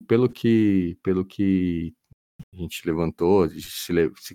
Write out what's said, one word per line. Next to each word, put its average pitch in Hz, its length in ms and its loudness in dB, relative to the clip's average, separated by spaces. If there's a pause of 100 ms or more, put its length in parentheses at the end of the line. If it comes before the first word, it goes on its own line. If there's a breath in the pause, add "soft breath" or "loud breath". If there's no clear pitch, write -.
pelo 123 200 2
que, 104 760 2
pelo 92 200 0
que 90 720 -2 (580)
a - 40 -20
gente 85 280 -12
levantou, 85 680 2
se - 420 -12
le-, 82 260 2
se, - 160 -20